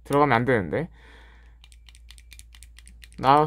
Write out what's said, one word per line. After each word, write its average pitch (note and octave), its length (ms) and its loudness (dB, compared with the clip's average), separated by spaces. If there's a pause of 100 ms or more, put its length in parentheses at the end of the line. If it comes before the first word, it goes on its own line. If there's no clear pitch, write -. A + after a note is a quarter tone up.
들어가면 C#3 320 0
안 A#2+ 80 0
되는데. A#2+ 440 -4 (2250)
나, C#3+ 280 2